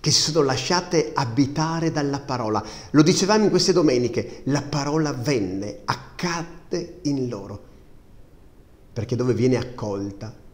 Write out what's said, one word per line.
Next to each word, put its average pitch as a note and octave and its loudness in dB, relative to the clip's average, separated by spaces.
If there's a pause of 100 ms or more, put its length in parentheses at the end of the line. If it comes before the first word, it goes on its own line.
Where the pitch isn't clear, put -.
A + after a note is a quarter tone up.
che D3+ 0
si - 2
sono D#3 4
lasciate D#3 0
abitare D3+ 0
dalla C#3+ -2
parola. A2 -2 (280)
Lo D3+ 6
dicevamo G3 6
in F3+ 6
queste F3+ 4
domeniche, B2 2
la C#3 0
parola D3 0
venne, G#2 -2
accadde - -6
in C3+ 0
loro, G2+ -10 (1300)
perché A2+ -4
dove B2 2
viene B2 4
accolta G#2 -6 (180)